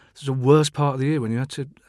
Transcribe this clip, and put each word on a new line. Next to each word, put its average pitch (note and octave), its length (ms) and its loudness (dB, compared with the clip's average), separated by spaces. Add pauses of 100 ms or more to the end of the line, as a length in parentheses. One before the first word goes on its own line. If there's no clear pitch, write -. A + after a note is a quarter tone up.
(140)
was - 120 -16
the C3+ 60 -2
worst C#3+ 400 4
part C#3+ 220 0
of C3+ 60 -6
the C3+ 60 -2
year D3+ 140 -2
when A2 100 -2
you A#2 80 -2
had C3+ 120 -6
to C3+ 180 -10 (200)